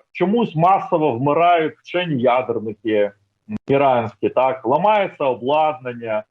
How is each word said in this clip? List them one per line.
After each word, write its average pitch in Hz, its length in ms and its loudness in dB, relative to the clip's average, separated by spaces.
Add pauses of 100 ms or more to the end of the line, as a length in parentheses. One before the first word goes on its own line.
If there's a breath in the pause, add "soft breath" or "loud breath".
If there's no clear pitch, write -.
(120)
чомусь 202 440 -2
масово 170 560 2
вмирають 156 680 2
вчені 170 440 -4
ядерники 110 920 0 (560)
іранські, 127 640 0
так, 127 360 -2
ламається 180 580 0
обладнання 123 1080 -2